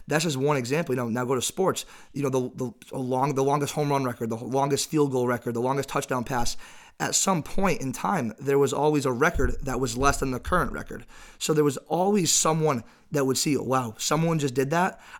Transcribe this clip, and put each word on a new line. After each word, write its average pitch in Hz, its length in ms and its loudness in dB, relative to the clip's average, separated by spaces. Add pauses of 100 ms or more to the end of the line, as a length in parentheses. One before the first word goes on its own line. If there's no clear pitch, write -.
that's 156 160 0
just 147 140 -2
one 143 200 2
example. 131 380 -2
You 131 60 0
know, 117 80 -2
now 123 160 -2
go 131 100 0
to 120 60 0
sports. - 440 -2 (280)
You 139 100 -4
know, 135 60 0
the, 127 260 0
the, 127 160 -6 (200)
a - 60 -8
long, 131 380 0
the 135 80 2
longest 139 320 0
home 147 140 0
run 139 140 2
record, 120 260 -4
the 113 80 -4
longest 135 520 -2
field 147 220 2
goal 123 160 2
record, 120 260 -2
the 117 80 -2
longest 135 280 -2
touchdown 131 340 -2
pass. 120 340 0 (400)
At - 160 -2
some 180 300 2
point 190 380 0
in 131 100 -4
time, 160 480 -2
there 139 180 2
was 135 140 4
always 147 340 2
a 131 60 0
record 127 520 2
that 127 180 -2
was 120 160 -2
less 135 240 2
than 135 100 -2
the 123 80 -4
current 170 320 0
record. - 340 -10 (340)
So - 140 0
there 151 120 4
was 135 100 2 (140)
always 185 420 2
someone 156 540 2 (260)
that 139 140 2
would 131 120 0
see, 143 200 0
"Wow, 120 400 -2
someone 160 420 0
just 139 140 -2
did 135 160 0
that. 170 320 0 (180)